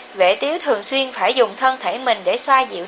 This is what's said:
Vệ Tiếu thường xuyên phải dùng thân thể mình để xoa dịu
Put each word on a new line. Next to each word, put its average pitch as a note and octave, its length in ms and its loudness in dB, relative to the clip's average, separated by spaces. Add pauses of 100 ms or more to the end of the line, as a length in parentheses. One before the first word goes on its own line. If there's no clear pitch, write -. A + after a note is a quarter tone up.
(140)
Vệ F#3+ 220 6
Tiếu D4+ 240 -2
thường A3+ 240 -2
xuyên C4+ 280 -2
phải G#3 220 0
dùng A3 220 2
thân C4 240 0
thể G#3 180 -4
mình B3 260 -2
để G3 140 0
xoa C4 240 2
dịu G3 260 -6